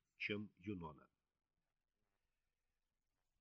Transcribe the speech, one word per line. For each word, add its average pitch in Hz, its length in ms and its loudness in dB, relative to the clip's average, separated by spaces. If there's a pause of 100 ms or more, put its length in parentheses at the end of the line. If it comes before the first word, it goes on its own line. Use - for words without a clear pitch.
(160)
чем 104 420 2
Юнона. 90 480 -2 (2250)